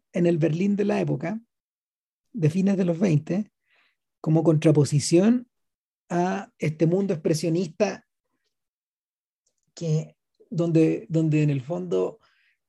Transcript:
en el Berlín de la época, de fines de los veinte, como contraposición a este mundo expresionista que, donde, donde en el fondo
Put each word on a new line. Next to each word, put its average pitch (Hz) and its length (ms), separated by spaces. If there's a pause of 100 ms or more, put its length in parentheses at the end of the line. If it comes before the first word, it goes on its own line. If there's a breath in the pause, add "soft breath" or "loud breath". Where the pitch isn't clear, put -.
(120)
en 175 140
el 170 120
Berlín 170 380
de 208 80
la 202 160
época, 151 400 (920)
de 156 180
fines 190 260
de 185 80
los 170 140
veinte, 175 520 (720)
como 156 240
contraposición 160 1040 (600)
a 185 500
este 160 280
mundo 190 260
expresionista 170 920 (1700)
que, 156 420 (320)
donde, 160 600
donde 156 340
en 147 80
el 139 100
fondo 180 600 (480)